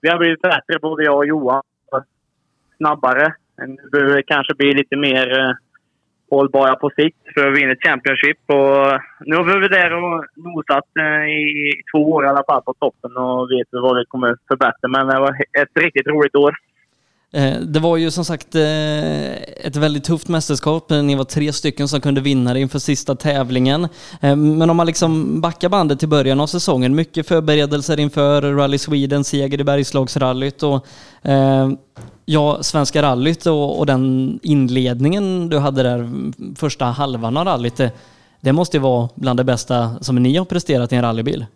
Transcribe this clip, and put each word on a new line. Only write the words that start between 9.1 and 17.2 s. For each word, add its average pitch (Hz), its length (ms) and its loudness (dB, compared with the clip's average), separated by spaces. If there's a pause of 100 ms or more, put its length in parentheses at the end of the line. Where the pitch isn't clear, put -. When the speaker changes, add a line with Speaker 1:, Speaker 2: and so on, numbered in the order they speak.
Speaker 1:
nu 156 80 0
har 175 80 0
vi 175 80 2
varit 196 180 2 (100)
där 170 200 2
och 170 240 -4 (120)
nosat, 156 520 -4 (100)
eh, 151 320 0
i 147 520 -2 (100)
två 156 200 2
år 147 120 2
i 139 40 4
alla 139 200 2
fall 135 140 2
på 131 120 -6
toppen 123 420 -6
och 127 360 -2
vet 127 180 -2
vad 127 280 0
vi 120 60 -2
kommer 123 320 -4 (120)
förbättra. 131 400 0
Men 135 180 0
det 135 140 2
var 139 120 2 (300)
ett - 120 -4 (100)
riktigt 139 220 -2
roligt 147 300 2
år. 143 180 4 (800)